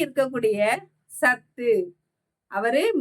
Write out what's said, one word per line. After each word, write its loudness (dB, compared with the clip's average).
இருக்கக்கூடிய 0
சத்து. 0
அவரு 0